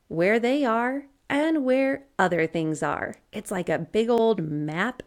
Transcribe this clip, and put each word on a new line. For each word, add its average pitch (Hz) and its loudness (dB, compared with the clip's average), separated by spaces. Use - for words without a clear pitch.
where 185 2
they 262 0
are, 254 -2
and 302 0
where 269 2
other 175 2
things 156 -2
are. - -4
It's - -10
like 185 -4
a 160 0
big 220 -2
old 226 2
map 156 -4